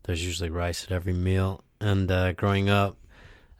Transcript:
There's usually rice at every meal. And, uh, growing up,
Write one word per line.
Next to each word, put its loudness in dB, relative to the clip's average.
There's -4
usually -4
rice -4
at -10
every -2
meal. 0
And, 2
uh, 2
growing 0
up, 2